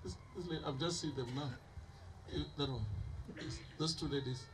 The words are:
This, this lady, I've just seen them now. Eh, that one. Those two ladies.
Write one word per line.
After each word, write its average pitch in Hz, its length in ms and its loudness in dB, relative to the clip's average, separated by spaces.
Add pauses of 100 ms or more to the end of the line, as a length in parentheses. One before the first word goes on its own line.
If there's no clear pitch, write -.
This, 185 120 -2 (200)
this 175 120 -2
lady, 165 180 2
I've 139 140 0
just 170 200 4
seen 147 160 0
them 127 200 2
now. 143 160 2 (800)
Eh, 147 100 4 (140)
that 143 120 4
one. 117 160 2 (920)
Those 160 160 4
two 160 140 0
ladies. 131 360 2 (100)